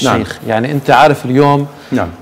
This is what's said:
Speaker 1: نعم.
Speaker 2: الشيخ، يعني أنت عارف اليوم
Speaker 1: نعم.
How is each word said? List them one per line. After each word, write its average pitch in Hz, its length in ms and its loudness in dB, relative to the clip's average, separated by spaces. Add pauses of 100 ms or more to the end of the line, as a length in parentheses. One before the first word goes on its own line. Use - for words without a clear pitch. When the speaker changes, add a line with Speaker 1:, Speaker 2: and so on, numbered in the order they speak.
Speaker 1:
نعم. 123 180 0
Speaker 2:
الشيخ، - 260 -10
يعني 117 240 -4
أنت 143 180 -4
عارف 143 360 4
اليوم 143 420 2 (240)
Speaker 1:
نعم. 110 160 -2 (140)